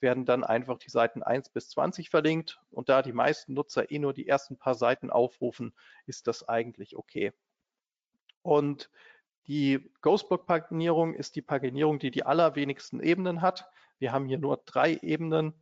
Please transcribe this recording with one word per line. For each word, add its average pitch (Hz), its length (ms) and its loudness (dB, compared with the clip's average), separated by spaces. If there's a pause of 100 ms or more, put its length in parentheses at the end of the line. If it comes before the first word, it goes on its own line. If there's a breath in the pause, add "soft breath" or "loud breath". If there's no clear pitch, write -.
werden 127 260 2
dann 127 180 2
einfach 123 340 0
die - 120 -20
Seiten 117 320 2
eins 127 260 -2
bis - 220 -10
zwanzig 160 400 -4
verlinkt. 160 500 0 (100)
Und 127 200 -4
da 135 100 8
die 135 120 -2
meisten 131 420 0
Nutzer 135 360 -2
eh 147 80 -6
nur 143 140 -2
die 135 160 -10
ersten 135 300 -2
paar 131 160 0
Seiten 123 340 -2
aufrufen, 120 680 -2 (300 soft breath)
ist - 220 -10
das - 220 -4
eigentlich 117 480 -4
okay. - 360 -6 (1080)
Und 147 480 0 (560 soft breath)
die 139 540 0
Ghostblock-Paginierung 165 1120 0
ist - 240 -10
die 151 60 -8
Paginierung, 143 560 0
die 135 120 -4
die - 140 -2
allerwenigsten 143 760 0
Ebenen 175 420 0
hat. 185 260 0 (300 soft breath)
Wir 123 140 -2
haben 135 120 0
hier 131 140 -2
nur 139 260 -2
drei 151 380 0
Ebenen. 156 600 0